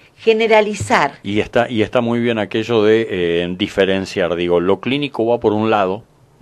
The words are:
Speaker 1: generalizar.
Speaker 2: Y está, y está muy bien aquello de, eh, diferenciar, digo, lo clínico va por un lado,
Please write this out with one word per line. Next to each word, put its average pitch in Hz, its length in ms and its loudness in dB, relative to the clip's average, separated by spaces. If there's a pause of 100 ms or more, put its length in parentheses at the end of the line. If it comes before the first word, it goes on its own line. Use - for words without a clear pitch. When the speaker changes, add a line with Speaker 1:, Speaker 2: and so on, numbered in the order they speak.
(160)
Speaker 1:
generalizar. 214 1040 2
Speaker 2:
Y 101 160 -4
está, 120 320 0
y 110 120 0
está 101 180 0
muy 120 180 -2
bien 117 220 0
aquello 110 420 -2
de, 110 280 4
eh, 87 460 -2
diferenciar, 95 800 0
digo, 87 240 0
lo 92 220 0
clínico 131 440 -4
va 117 140 0
por 113 140 0
un 107 180 0
lado, 104 320 0 (400)